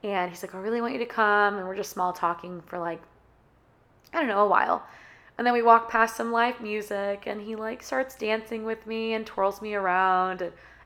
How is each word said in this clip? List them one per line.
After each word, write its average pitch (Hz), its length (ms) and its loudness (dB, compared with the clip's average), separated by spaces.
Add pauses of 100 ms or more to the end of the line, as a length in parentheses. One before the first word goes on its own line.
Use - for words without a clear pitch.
and 190 300 -2
he's 170 100 -14
like, 185 140 -12
"I - 20 -10
really 226 240 -2
want 240 120 -4
you 254 60 -6
to 233 60 -2
come," 208 520 2
and 185 100 -6
we're 190 80 -6
just 196 160 -6
small 180 200 0
talking 175 500 -4
for, 175 180 -10
like, 165 220 -6 (1120)
I 311 40 -2
don't 311 100 0
know, 208 160 4
a 208 40 4
while. - 360 4 (540)
And 240 80 0
then 247 80 4
we 240 80 4
walk 226 300 8
past 226 240 2
some 233 160 -4
live 233 280 2
music, 208 680 -4
and 208 120 -6
he, 208 160 -10
like, 220 280 -8
starts 262 320 -4
dancing 220 500 -4
with 220 220 -6
me 226 260 -4
and 220 120 -4
twirls 196 360 -2
me 214 140 -6
around, 185 680 2
and 170 120 -6 (320)